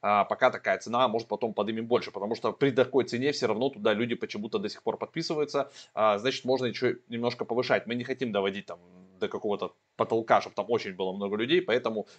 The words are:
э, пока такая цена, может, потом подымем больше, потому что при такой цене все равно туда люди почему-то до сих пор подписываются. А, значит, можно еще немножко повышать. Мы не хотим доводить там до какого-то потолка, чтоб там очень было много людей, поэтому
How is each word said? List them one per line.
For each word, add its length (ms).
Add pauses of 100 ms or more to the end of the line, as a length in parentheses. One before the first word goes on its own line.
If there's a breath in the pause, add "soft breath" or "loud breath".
э, 260
пока 220
такая 280
цена, 300
может, 200
потом 240
подымем 340
больше, 240
потому 240
что 200
при 160
такой 340
цене 280
все 160
равно 200
туда 240
люди 220
почему-то 440
до 120
сих 120
пор 140
подписываются. 720 (220 loud breath)
А, 240
значит, 300
можно 180
еще 300 (140)
немножко 360
повышать. 420
Мы 80
не 100
хотим 280
доводить 320
там 140 (420)
до 80
какого-то 460 (220)
потолка, 440
чтоб 140
там 140
очень 260
было 180
много 240
людей, 240
поэтому 460 (120 loud breath)